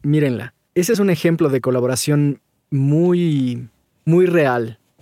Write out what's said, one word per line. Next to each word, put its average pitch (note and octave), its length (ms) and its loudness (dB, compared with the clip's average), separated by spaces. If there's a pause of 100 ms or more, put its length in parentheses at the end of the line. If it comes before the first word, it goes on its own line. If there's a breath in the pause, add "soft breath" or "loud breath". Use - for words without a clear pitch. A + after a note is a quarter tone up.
mírenla. C#3 500 -2 (220)
Ese F3+ 180 0
es A3 60 0
un G3+ 120 0
ejemplo E3 380 0
de C3+ 120 0
colaboración C3 800 0 (300)
muy, C#3+ 1000 0 (380)
muy E3+ 200 4
real. B2+ 520 0 (240)